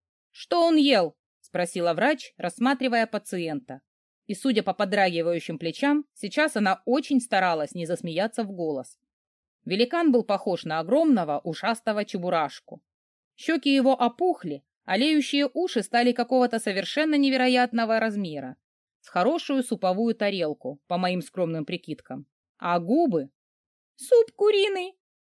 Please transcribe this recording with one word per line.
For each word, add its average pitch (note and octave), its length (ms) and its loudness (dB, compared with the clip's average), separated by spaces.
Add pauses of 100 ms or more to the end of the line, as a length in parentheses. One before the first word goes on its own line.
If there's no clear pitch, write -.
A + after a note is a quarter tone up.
(320)
"Что - 340 0
он E4+ 100 4
ел?" — B3+ 400 4 (240)
спросила F3 540 -2
врач, A#3 420 -2
рассматривая A#3+ 720 0
пациента. D#3+ 720 -6 (520)
И, - 20 -6
судя G#3+ 300 0
по F#3+ 100 -2
подрагивающим F3 840 0
плечам, C#4 560 0
сейчас D4 420 -2
она G3+ 300 0
очень B3+ 340 0
старалась F3+ 540 0
не F3 120 -6
засмеяться F3+ 600 -4
в G3 80 -10
голос. D#3 440 -6 (680)
Великан B3 480 2
был A#3 100 4
похож G3 400 -2
на D#3+ 160 -4
огромного F#3+ 600 2
ушастого G#3 640 -4
чебурашку. E3+ 760 -4 (540)
Щеки D#4+ 320 -2
его C4+ 260 4
опухли, A#3+ 680 -2 (220)
а F#3 100 -2
леющие C#4+ 580 2
уши D4+ 300 -2
стали A#3+ 300 2
какого-то A#3+ 460 0
совершенно A3 560 -2
невероятного B3 840 2
размера, F3+ 560 -6 (460)
с - 80 -20
хорошую C4+ 540 0
суповую A3 520 -2
тарелку, D#3+ 720 -4
по F3+ 100 -2
моим F3+ 240 0
скромным E3 440 -4
прикидкам. - 600 -10 (320)
А F3 220 0
губы? F3+ 520 0 (640)
"Суп A4+ 400 4
куриный!" G4 600 0 (300)